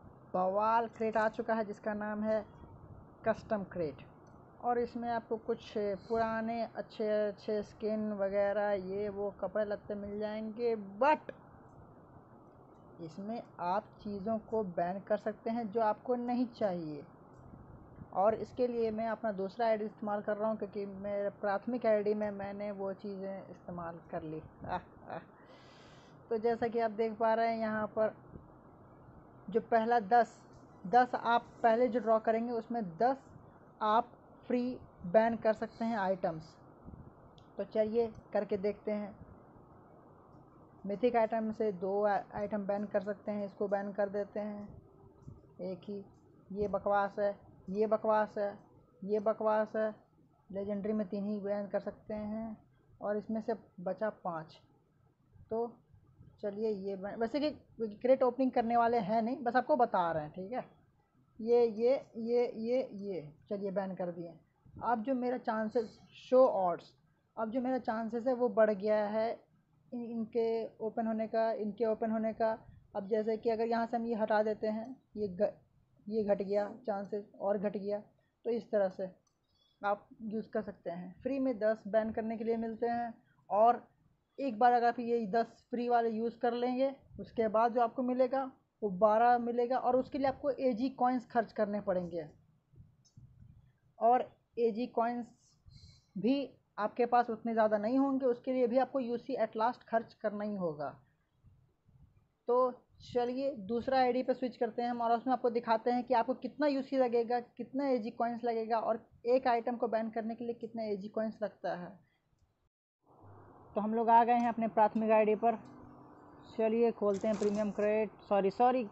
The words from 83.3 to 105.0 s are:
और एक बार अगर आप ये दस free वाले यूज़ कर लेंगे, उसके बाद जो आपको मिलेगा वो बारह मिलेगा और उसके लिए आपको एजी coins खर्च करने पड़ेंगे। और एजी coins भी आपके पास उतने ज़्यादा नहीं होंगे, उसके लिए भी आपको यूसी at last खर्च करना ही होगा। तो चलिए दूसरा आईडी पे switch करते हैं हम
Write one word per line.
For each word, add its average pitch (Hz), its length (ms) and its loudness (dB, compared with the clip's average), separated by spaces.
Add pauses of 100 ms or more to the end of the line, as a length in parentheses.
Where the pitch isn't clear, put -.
और 226 380 4 (520)
एक 262 200 -2
बार 240 140 8
अगर 233 140 4
आप 240 120 0
ये 233 280 0
दस 226 420 -2
free 240 200 -2
वाले 233 200 4
यूज़ 226 300 -4
कर 240 140 2
लेंगे, 254 420 0 (240)
उसके 220 280 0
बाद 220 260 4
जो 247 80 4
आपको 233 220 0
मिलेगा 254 480 0 (300)
वो 214 80 0
बारह 220 480 6
मिलेगा 240 400 0
और 247 180 2
उसके 262 220 0
लिए 277 100 2
आपको 269 220 -2
एजी 254 400 0
coins 254 360 0
खर्च 226 260 -2
करने 208 300 -2
पड़ेंगे। 175 480 -2 (1700)
और 233 300 4 (300)
एजी 233 300 2
coins 240 380 -2 (880)
भी 262 320 0 (280)
आपके 214 280 -2
पास 240 240 4
उतने 226 240 -4
ज़्यादा 214 240 4
नहीं 220 200 0
होंगे, 269 280 2
उसके 247 280 0
लिए 254 140 2
भी 226 100 4
आपको 262 220 0
यूसी 240 360 -4
at 220 220 -2
last 226 320 -2
खर्च 226 240 -2
करना 208 300 -6
ही 208 120 -4
होगा। 151 440 -6 (1500)
तो 247 320 2 (240)
चलिए 254 500 -2 (140)
दूसरा 240 320 0
आईडी 254 240 4
पे 254 100 2
switch 254 240 -6
करते 233 240 -2
हैं 240 80 -2
हम 240 120 -4